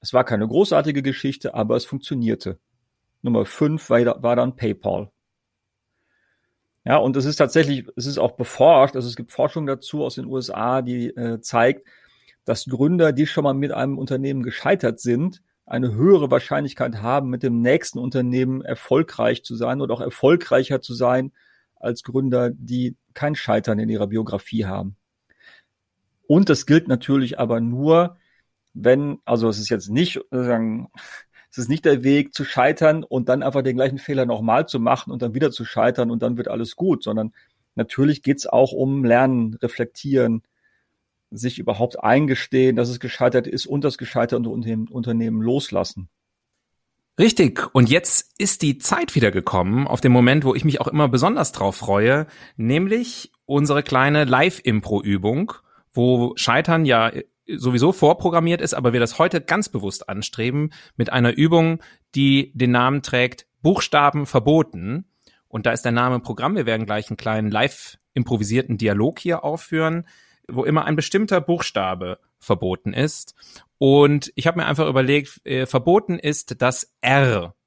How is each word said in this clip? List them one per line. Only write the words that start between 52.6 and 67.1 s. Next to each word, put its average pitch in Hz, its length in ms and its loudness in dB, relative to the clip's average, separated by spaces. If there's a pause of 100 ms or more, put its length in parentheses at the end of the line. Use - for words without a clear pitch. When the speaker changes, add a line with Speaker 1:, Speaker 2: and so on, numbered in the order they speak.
Speaker 2:
unsere 143 380 0
kleine 143 400 2
Live-Impro-Übung, 123 1300 0 (400)
wo 120 440 2
Scheitern 160 480 2
ja 117 260 4 (360)
sowieso 127 440 2
vorprogrammiert 170 680 2
ist, - 120 -4
aber 123 200 0
wir 123 60 2
das 117 200 -2
heute 170 220 2
ganz 202 260 -2
bewusst 98 400 -8
anstreben 123 640 -4 (240)
mit 120 160 -4
einer 120 240 2
Übung, 165 460 4 (340)
die 139 400 2
den 123 160 2
Namen 127 300 2
trägt 123 440 -4 (160)
Buchstaben 147 640 2
verboten. 135 800 0 (440)
Und 110 160 -6
da 120 60 2
ist 113 120 -4
der 120 80 0
Name 123 300 0
Programm. 123 340 -4
Wir 160 100 -2
werden 110 200 -2
gleich 107 240 -4